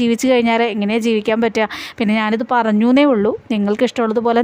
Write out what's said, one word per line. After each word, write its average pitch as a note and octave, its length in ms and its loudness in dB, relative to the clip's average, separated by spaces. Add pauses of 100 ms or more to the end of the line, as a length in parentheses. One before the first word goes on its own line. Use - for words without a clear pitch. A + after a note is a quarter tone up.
ജീവിച്ചു A#3 320 0
കഴിഞ്ഞാൽ A#3 300 2
എങ്ങനെയാണ് G#3+ 460 -2
ജീവിക്കാൻ A3 360 0
പറ്റുക? G#3+ 240 0 (300)
പിന്നെ G#3+ 240 0
ഞാനിത് A3 320 -2
പറഞ്ഞൂന്നേ A#3 500 2
ഉള്ളൂ, A#3 300 2 (200)
നിങ്ങൾക്ക് G#3 360 -2
ഇഷ്ടമുള്ളതുപോലെ A#3 540 0